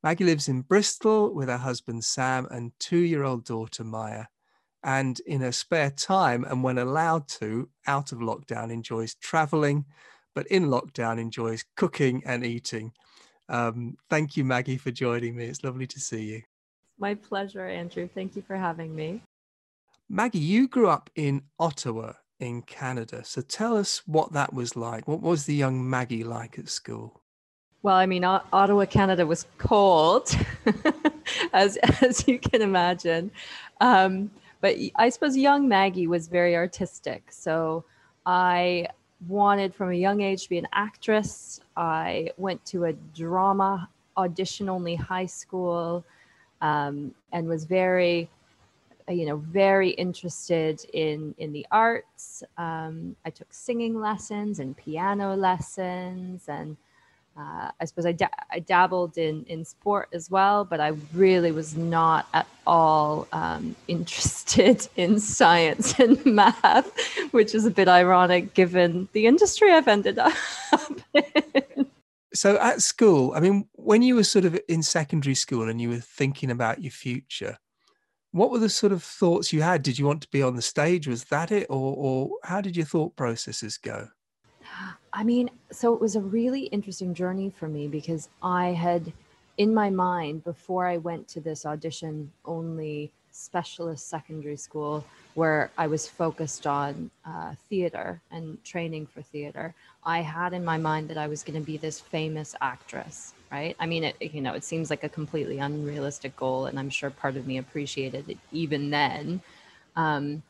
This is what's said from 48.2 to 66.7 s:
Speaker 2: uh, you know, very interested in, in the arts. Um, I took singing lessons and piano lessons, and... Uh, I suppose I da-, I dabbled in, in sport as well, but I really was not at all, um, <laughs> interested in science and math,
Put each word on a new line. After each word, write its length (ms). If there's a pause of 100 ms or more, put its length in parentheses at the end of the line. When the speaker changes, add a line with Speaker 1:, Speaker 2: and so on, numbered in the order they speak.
Speaker 2:
uh, 40
you 120
know, 120
very 540
interested 1040
in, 460
in 140
the 180
arts. 720 (140)
Um, 580 (100)
I 60
took 240
singing 460
lessons 580
and 180
piano 600
lessons, 1120
and... 280 (640)
Uh, 300 (100)
I 40
suppose 200
I 60
da-, 160 (240)
I 80
dabbled 580
in, 280
in 200
sport 480
as 160
well, 360
but 160
I 80 (260)
really 380
was 240
not 580
at 140 (180)
all, 640
um, 500
<laughs> 60
interested 1120
in 240
science 800
and 260
math, 640 (400)